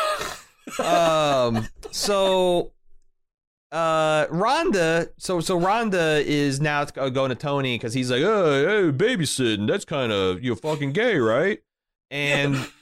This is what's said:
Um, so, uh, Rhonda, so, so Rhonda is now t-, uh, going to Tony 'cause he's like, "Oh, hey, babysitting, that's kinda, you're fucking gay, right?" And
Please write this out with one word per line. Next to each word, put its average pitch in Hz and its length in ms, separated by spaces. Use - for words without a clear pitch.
Um, 151 880
so, 190 800
uh, 156 560
Rhonda, 180 920
so, 180 240
so 175 180
Rhonda 185 640
is 143 380
now 147 240
t-, 139 140
uh, 135 100
going 135 200
to 123 60
Tony 135 420
'cause 110 160
he's 127 180
like, 123 120
"Oh, 180 680
hey, 131 60
babysitting, 131 720
that's - 180
kinda, 104 560
you're 123 140
fucking 143 380
gay, 214 240
right?" 131 420
And 143 460